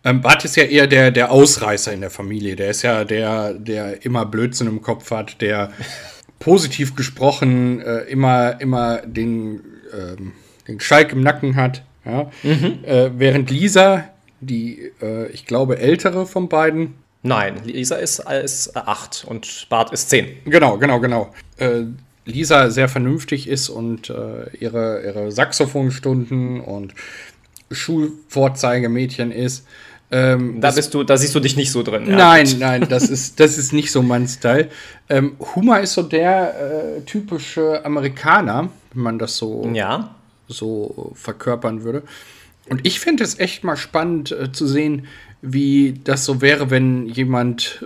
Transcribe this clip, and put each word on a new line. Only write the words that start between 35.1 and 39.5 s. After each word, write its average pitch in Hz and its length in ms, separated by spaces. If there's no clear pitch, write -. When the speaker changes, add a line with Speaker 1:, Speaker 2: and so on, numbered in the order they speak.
Speaker 1:
Homer 208 260
ist 190 140
so 185 80
der, 156 960
äh, - 40
typische 156 840
Amerikaner, 147 840
wenn 123 100
man 113 160
das 113 180
so 110 380